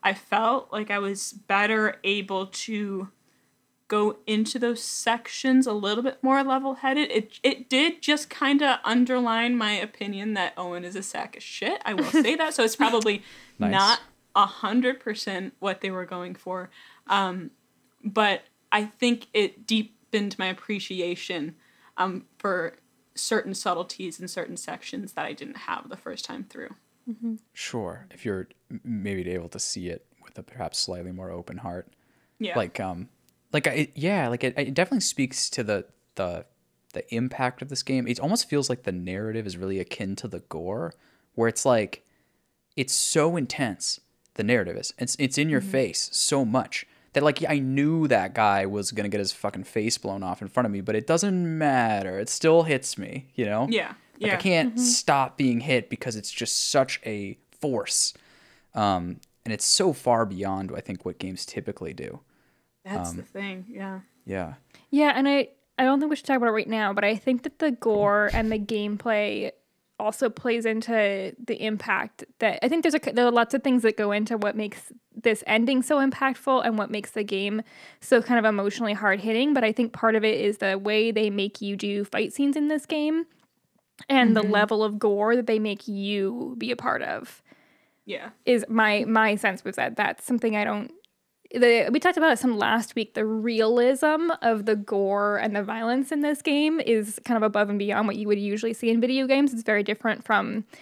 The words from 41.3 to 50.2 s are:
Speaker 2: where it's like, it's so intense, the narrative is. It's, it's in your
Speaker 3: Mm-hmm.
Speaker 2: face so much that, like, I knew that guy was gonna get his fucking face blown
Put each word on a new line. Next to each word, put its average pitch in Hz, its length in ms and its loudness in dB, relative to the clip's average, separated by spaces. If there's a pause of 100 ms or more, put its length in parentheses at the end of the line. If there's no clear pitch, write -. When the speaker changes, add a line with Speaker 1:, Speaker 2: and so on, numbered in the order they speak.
Speaker 2:
where 113 140 2
it's - 180 0
like, 113 400 2 (720)
it's 135 180 -2
so 165 440 2
intense, 123 640 -4 (340)
the 110 100 -4
narrative 104 340 2
is. - 220 -8
It's, 127 180 -4
it's 135 220 0
in 156 100 2
your 147 120 2
Speaker 3:
Mm-hmm. - 100 -8
Speaker 2:
face 123 400 0
so - 320 0
much 117 420 -2 (280)
that, 139 100 4
like, 151 240 2
I 151 120 2
knew 143 500 2
that 98 260 2
guy 101 300 4
was 101 260 -4
gonna 104 180 -4
get 101 100 -2
his 95 120 -2
fucking 98 320 -6
face 110 340 -2
blown 98 260 -6